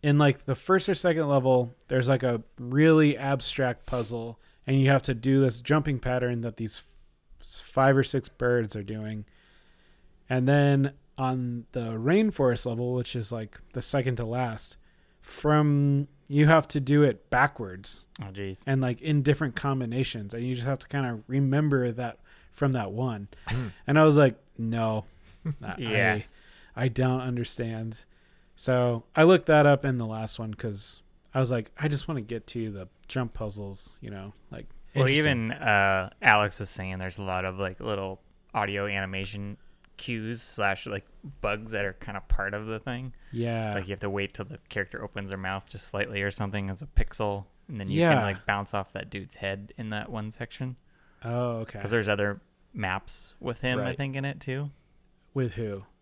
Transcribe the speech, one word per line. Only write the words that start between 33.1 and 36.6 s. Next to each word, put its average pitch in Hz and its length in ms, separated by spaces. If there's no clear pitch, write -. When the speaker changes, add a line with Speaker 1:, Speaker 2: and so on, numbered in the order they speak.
Speaker 1:
puzzles," 101 680
you 117 80
know, 101 240
like, - 140
Speaker 2:
Well, 135 100
Speaker 3:
Interesting. 135 440
Speaker 2:
even, - 20
uh, 98 580
Alex 107 360
was 104 120